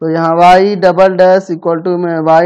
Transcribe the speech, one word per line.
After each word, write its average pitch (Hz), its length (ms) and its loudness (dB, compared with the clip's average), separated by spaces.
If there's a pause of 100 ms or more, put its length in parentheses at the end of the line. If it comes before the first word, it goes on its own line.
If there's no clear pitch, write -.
तो 160 80 -4
यहाँ 165 260 -2
y 190 420 2
double 185 400 0
dash 185 320 2
equal 165 320 -6
to 180 160 -4
में 170 240 -6
y 160 240 2